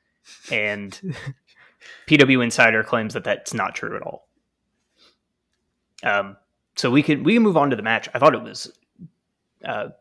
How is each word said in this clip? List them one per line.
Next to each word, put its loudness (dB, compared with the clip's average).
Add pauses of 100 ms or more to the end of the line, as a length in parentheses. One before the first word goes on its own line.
(520)
and -6 (400)
<laughs> -20
P 4
W 6
Insider 2
claims -4
that -8
that's -6
not -4
true -10
at -10
all. -14 (1800)
Um, -2 (380)
so -2
we 4
can, 0
we 4
can 4
move 4
on 4
to 0
the -8
match. -2
I -4
thought 6
it -8
was, -14 (960)
uh, -6 (120)